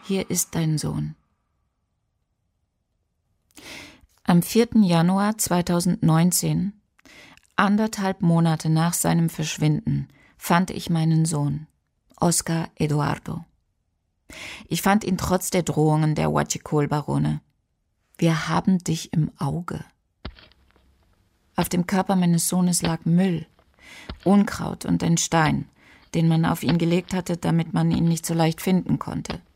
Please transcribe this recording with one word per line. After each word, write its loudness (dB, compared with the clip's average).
"Hier -4
ist -4
dein 0
Sohn." -6
Am 4
vierten 2
Januar 2
zweitausendneunzehn, 0
anderthalb 0
Monate 2
nach 2
seinem 0
Verschwinden, -2
fand 0
ich -8
meinen 2
Sohn, -4
Oscar 0
Eduardo. -4
Ich -4
fand 2
ihn -2
trotz -2
der 0
Drohungen 2
der 0
Huachicol-Barone. -2
"Wir 0
haben 2
dich -6
im 0
Auge." -6
Auf 0
dem -2
Körper 0
meines 2
Sohnes 0
lag -2
Müll, 2
Unkraut 0
und 0
ein 2
Stein, 0
den 2
man 2
auf -2
ihn 2
gelegt 0
hatte, -2
damit 0
man 2
ihn 2
nicht 0
so -4
leicht 0
finden 0
konnte. -8